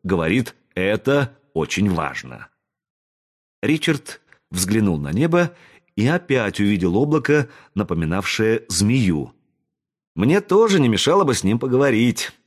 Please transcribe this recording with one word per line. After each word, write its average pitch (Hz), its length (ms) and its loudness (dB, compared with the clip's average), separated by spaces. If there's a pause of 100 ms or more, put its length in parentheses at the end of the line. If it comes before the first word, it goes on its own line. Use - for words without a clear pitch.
Говорит, 92 520 -2 (200)
это 120 600 -2 (160)
очень 90 380 -2
важно». 65 580 -8 (1120)
Ричард 151 580 -2 (300)
взглянул 92 480 0
на 71 140 -6
небо 165 420 0 (420)
и 107 100 0
опять 131 540 -2
увидел 95 360 2
облако, 147 520 0 (260)
напоминавшее 98 920 -2
змею. 95 680 0 (800)
Мне 139 260 2
тоже 202 400 2
не 127 80 4
мешало 160 360 2
бы 131 100 2
с 98 100 -4
ним 110 140 2
поговорить. 123 760 0 (140)